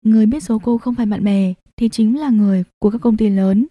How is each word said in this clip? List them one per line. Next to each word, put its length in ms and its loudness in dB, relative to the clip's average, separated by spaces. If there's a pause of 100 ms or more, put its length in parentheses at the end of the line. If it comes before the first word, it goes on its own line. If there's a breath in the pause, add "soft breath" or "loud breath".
Người 220 4
biết 160 -2
số 160 -4
cô 200 -2
không 160 -4
phải 120 -4
bạn 180 -4
bè, 300 0 (220)
thì 120 -2
chính 300 0
là 120 -4
người 340 2 (140)
của 120 2
các 80 -8
công 180 0
ty 120 0
lớn 420 2